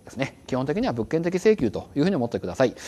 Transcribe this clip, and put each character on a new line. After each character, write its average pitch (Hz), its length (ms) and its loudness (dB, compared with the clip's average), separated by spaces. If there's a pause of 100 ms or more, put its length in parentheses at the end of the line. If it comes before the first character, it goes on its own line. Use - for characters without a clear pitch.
で - 60 -18
す - 60 -14
ね。 131 300 -6
基 - 80 -4
本 127 100 0
的 151 140 0
に 254 80 0
は 185 60 0
物 117 140 -2
件 160 160 0
的 175 140 -2
請 214 200 6
求 120 160 0
と - 240 -8
い 139 40 2
う 147 40 6
ふ - 20 4
う 196 40 2
に 196 60 0
思 120 100 0
っ - 20 -2
て 101 100 -4
く 92 80 -6
だ 87 80 -4
さ 131 120 4
い。 110 80 0 (140)